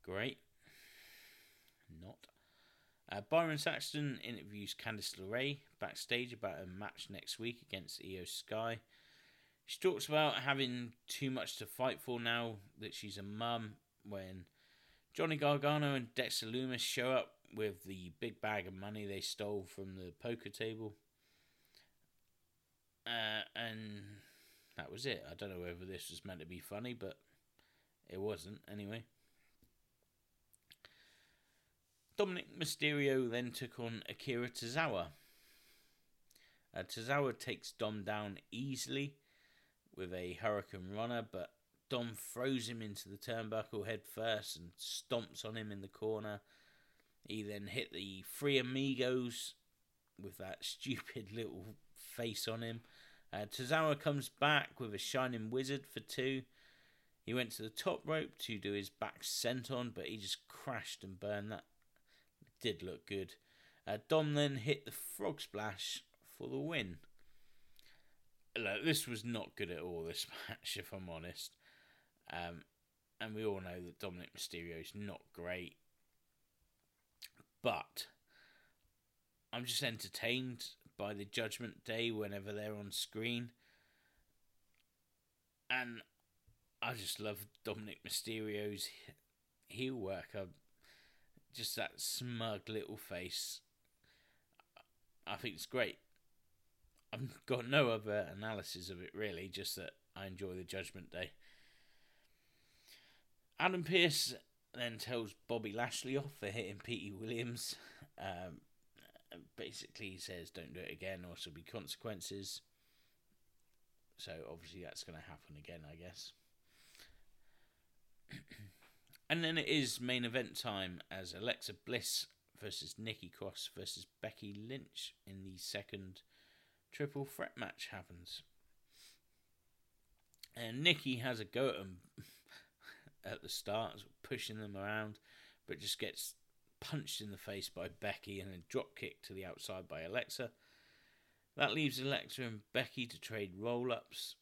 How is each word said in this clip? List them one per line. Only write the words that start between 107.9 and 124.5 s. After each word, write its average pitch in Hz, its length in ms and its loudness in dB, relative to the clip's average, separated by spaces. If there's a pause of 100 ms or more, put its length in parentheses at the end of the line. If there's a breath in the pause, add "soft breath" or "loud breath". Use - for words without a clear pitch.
Um, 90 440 -6 (920)
basically, - 540 -6
he 92 80 -8
says, 87 320 -6
"Don't 80 220 -10
do 87 80 -8
it - 100 -4
again, 92 380 -4
or 85 80 -10
there'll 78 180 -8
be 82 80 -12
consequences." 101 1000 -6 (1500 soft breath)
So, - 160 -8 (180)
obviously, 85 320 -12
that's - 220 -8
gonna 80 140 -10
happen 82 400 -14
again, 85 300 -12
I 80 80 -12
guess. 90 360 -12 (2000 loud breath)
<clears throat> - 80 -10 (920 loud breath)
And 165 100 6
then 165 140 4
it 156 100 4
is 131 320 6
main 123 280 2
event 120 340 0
time 95 400 0 (100)
as 90 220 -6
Alexa 107 400 -2 (140)
Bliss - 400 0 (340)
versus 95 380 -6
Nikki 110 320 -6
Cross - 440 -6
versus - 300 -6 (160)
Becky 104 320 -6